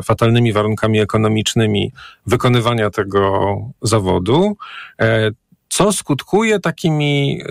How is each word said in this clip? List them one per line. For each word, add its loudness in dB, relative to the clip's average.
fatalnymi 2
warunkami 0
ekonomicznymi 0
wykonywania 0
tego 0
zawodu. 0
E, 2
co 2
skutkuje 0
takimi -2